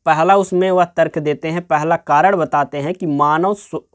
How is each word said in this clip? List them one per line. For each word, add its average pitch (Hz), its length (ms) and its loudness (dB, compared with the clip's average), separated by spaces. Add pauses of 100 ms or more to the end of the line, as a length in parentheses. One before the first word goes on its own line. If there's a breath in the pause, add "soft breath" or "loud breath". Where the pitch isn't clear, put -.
पहला 165 300 2
उसमें 190 340 0
वह 180 140 4
तर्क 170 340 -2
देते 151 300 -4
हैं, 175 180 -6
पहला 160 300 0
कारण 165 400 2
बताते 147 420 -2
हैं 147 160 -4
कि 180 120 -8
मानव 151 480 0
स्व-, - 280 -12 (120)